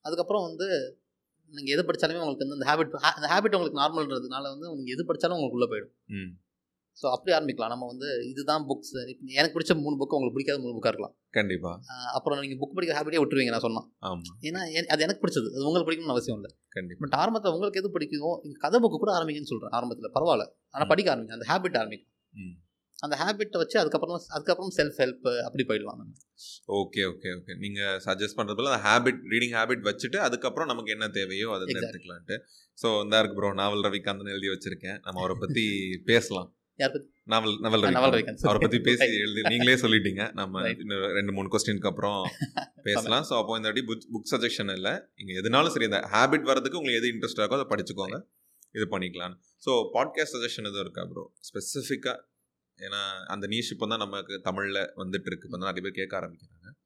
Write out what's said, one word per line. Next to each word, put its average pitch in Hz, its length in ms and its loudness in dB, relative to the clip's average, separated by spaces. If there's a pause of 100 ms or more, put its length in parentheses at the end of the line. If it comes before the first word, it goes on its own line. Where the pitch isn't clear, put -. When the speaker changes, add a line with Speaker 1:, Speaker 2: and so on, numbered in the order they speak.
Speaker 1:
அதுக்கப்புறம் 175 460 0
வந்து 160 500 -2 (500)
நீங்க 143 260 -4
எது 156 100 4
படிச்சாலுமே 165 360 2
உங்களுக்கு 139 300 -2
வந்து 139 180 -4
அந்த - 0 -
ஹேபிட், 151 320 2
ஹா-, 151 140 4
அந்த 151 160 -4
ஹேபிட் 196 320 4
உங்களுக்கு 151 200 0
நார்மல்ன்றதுனால 139 600 -2
வந்து 147 320 -10
நீங்க 131 180 -6
எது 147 100 -4
படிச்சாலும் 170 380 0
உங்களுக்கு 131 100 0
உள்ள 120 160 2
போயிடும். 107 260 -6 (140)
Speaker 2:
ம். 92 340 -10 (520)
Speaker 1:
So, 131 200 -2
அப்படி 180 240 4
ஆரம்பிக்கலாம். 120 320 0
நம்ம 123 180 -6
வந்து 127 420 -6
இதுதான் 147 340 0
புக்ஸ், 135 460 -6
இப்ப 131 240 -14
எனக்கு 156 280 4
பிடிச்ச 156 200 4
மூணு 147 160 0
புக் 139 180 0
உங்களுக்கு 127 180 2
பிடிக்காத 135 280 0
மூணு 123 140 -6
புக்கா 113 120 -2
இருக்கலாம். 110 300 -2 (140)
Speaker 2:
கண்டிப்பா. 90 580 0
Speaker 1:
ஆ, 123 240 -8
அப்புறம் 139 280 0
நீங்க 135 260 -6
புக் - 120 -8
படிக்கிற 170 140 0
ஹேபிட்டே 151 320 0
விட்டுருவீங்க 135 240 4
நான் 117 120 0
சொன்னா. 113 300 -2 (100)
Speaker 2:
ஆமா. 92 200 -6 (200)
Speaker 1:
ஏன்னா 165 320 -6
என்-, 165 140 0
அது 156 160 2
எனக்கு 190 240 2
பிடிச்சது, 131 200 2
அது 131 200 -2
உங்களுக்கு 165 260 4
பிடிக்கணும்னு 160 160 -4
அவசியம் 120 320 0
இல்ல. 98 160 -14 (120)
Speaker 2:
கண்டிப்பா. 92 400 -8
Speaker 1:
But 151 180 4
ஆரம்பத்துல 208 260 0
உங்களுக்கு 190 280 0
எது 190 180 -2
பிடிக்குமோ, 151 440 -2
நீங்க 147 160 -12
கதை 185 220 4
புக்கு 233 180 4
கூட 196 200 4
ஆரம்பிங்கன்னு 151 240 -2
சொல்றேன் 110 280 -6
ஆரம்பத்துல, 120 440 -4
பரவாயில்ல. 143 380 4 (160)
ஆனா 139 160 0
Speaker 2:
ம். - 40 -4
Speaker 1:
படிக்க 175 280 4
ஆரம்பிங்க, 113 160 -8
அந்த 117 160 -10
ஹேபிட் 170 280 2
ஆரம்பிக்கும். 107 360 -4 (180)
Speaker 2:
ம். 90 400 -16 (280)
Speaker 1:
அந்த 147 180 -4
ஹேபிட்டை 208 400 -2
வச்சு 165 220 2
அதுக்கப்புறம், 165 500 0
அதுக்கப்புறம் 175 480 -2
செல்ஃப் 147 200 0
ஹெல்ப் 127 440 0
அப்படி 123 280 -2
போயிடலாம் 107 280 -2
நம்ம. 107 160 -16 (560)
Speaker 2:
ஓகே, 98 320 0
ஓகே, 90 400 -4
ஓகே. 90 180 -14
நீங்க 101 460 -4
சஜஸ்ட் 98 320 -2
பண்றது 104 200 -2
போல 131 200 2
அந்த 104 120 2
ஹேபிட், 123 260 8
ரீடிங் 120 440 0
ஹேபிட் 110 340 0
வச்சுட்டு 120 240 -4
அதுக்கப்புறம் 135 520 0
நமக்கு 117 220 -4
என்ன 110 180 -2
தேவையோ 98 440 -2
அதை 92 220 -2
Speaker 1:
Exactly. - 20 -4
Speaker 2:
எடுத்துக்கலான்ட்டு. 92 640 -8 (360)
So, 107 280 2
இந்தா 104 160 4
இருக்கு 101 180 4
ப்ரோ, 101 160 0
நாவல் 101 280 0
ரவிகாந்தன் 98 600 -2
எழுதி 98 60 -4
வச்சிருக்கேன், 95 560 -8
நம்ம 92 180 -8
அவரை 92 200 -2
பத்தி 107 380 0 (120)
<laughs> 92 140 -8
பேசலாம். 110 520 2 (180)
Speaker 1:
யார் 135 180 0
பத்தி? - 180 -8 (140)
Speaker 2:
நாவல், 110 360 2
நாவல் 110 220 4
Speaker 1:
ஆ, 104 60 6
Speaker 2:
ரவிகாந்த். 92 40 4
Speaker 1:
நாவல் 123 300 6
ரவிகாந்த். 107 200 -6
Speaker 2:
அவரை 104 180 6
பத்தி 117 200 4
பேசி 120 240 6
Speaker 1:
Right. 110 140 2
Speaker 2:
எழுதி 104 300 0
நீங்களே 123 260 6
சொல்லிட்டீங்க. 110 580 4
நம்ம 95 300 -4
Speaker 1:
Right. 104 160 -2
Speaker 2:
இன்னும் 98 340 -2
ரெண்டு 101 200 0
மூணு 98 160 -2
கொஸ்டினுக்கு 104 380 0
அப்புறம் 98 420 -2 (220)
Speaker 1:
<laughs> - 320 -10
Speaker 2:
பேசலாம். 113 400 2
So, 131 180 0
அப்போ 110 160 -2
இந்த 110 160 -2
வாட்டி 113 80 0
புக், 113 320 -6
புக் 107 220 -2
சஜஷன் 113 380 0
இல்ல, 98 420 -4
நீங்க 95 260 -12
எதுனாலும் 127 280 4
சரி, 120 160 2
இந்த 101 140 2
ஹேபிட் 131 440 4
வர்றதுக்கு 131 360 2
உங்களுக்கு 123 300 0
எது 117 100 -2
இன்ட்ரெஸ்ட் 113 200 -4
இருக்கோ 110 220 2
அதை 131 40 -2
படிச்சுக்கோங்க, 98 540 -4
Speaker 1:
Right. - 120 -16 (420)
Speaker 2:
இது 101 260 -2
பண்ணிக்கலாம். 90 360 -6 (240)
So, 123 360 2
பாட்காஸ்ட் 151 420 0
சஜஷன் 117 240 -4
எதுவும் 101 200 -6
இருக்கா 92 240 -8
ப்ரோ? 90 360 -12
ஸ்பெசிஃபிக்கா 127 920 -6 (540)
ஏன்னா, 98 420 -6
அந்த 98 200 -6
நீஷ் 113 240 -2
இப்போ 110 160 -6
தான் 113 120 -2
நமக்கு 98 340 -6
தமிழ்ல 98 640 -2
வந்துட்டு 95 300 -6
இருக்கு. 90 240 -8
இப்போ 87 80 -8
தான் 95 140 -4
நிறைய 90 80 -6
பேர் 95 120 -8
கேட்க 95 280 -6
ஆரம்பிக்கிறாங்க. 87 500 -16 (160)